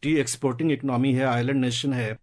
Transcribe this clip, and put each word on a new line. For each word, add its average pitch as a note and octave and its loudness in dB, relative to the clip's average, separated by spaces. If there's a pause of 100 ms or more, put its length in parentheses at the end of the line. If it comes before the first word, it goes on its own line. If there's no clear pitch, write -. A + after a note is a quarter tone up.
tea D3+ 0
exporting C3+ 0
economy C3+ 0
है, C3 2
आइलैंड B2+ 0
nation B2+ 0
है, A2 -2